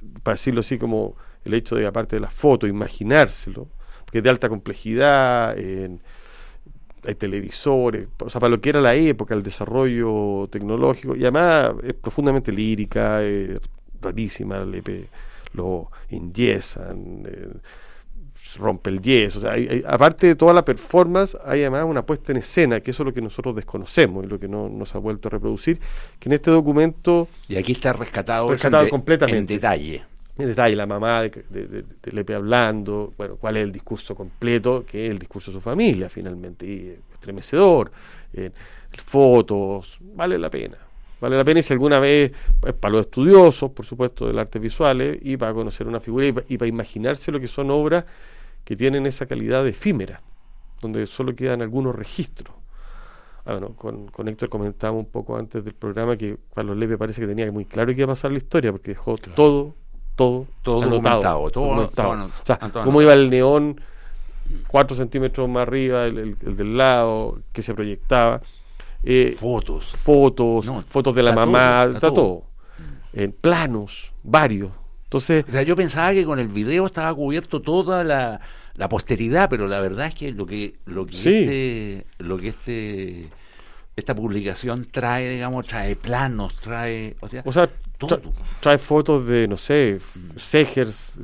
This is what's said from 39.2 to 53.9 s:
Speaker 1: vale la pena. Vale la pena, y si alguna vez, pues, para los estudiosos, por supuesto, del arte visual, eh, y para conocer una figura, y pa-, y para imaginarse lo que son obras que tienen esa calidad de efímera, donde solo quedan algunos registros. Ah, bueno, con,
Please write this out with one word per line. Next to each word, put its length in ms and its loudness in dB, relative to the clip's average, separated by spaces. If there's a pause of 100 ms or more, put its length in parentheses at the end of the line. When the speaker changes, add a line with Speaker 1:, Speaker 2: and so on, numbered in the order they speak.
Speaker 1:
vale 240 -2
la 120 -4
pena. 260 -8 (440)
Vale 160 0
la 80 4
pena, 160 6
y 20 0
si 100 0
alguna 260 4
vez, 340 4 (280)
pues, 140 -2
para 180 -2
los 140 2
estudiosos, 640 8
por 160 -14
supuesto, 400 -4
del 120 0
arte 200 -4
visual, 420 2
eh, 220 -2
y 160 -4
para 160 -4
conocer 320 -6
una 140 -6
figura, 260 -2
y 60 2
pa-, 160 -4
y 100 -4
para 100 0
imaginarse 640 -4
lo 80 -2
que 80 -10
son 220 -4
obras 340 2 (580)
que 140 -8
tienen 300 0
esa 200 -4
calidad 380 -2
de 60 0
efímera, 500 -4 (600)
donde 240 -6
solo 280 -6
quedan 280 -4
algunos 320 -4
registros. 600 -10 (920)
Ah, 60 -8
bueno, 160 -8
con, 400 -14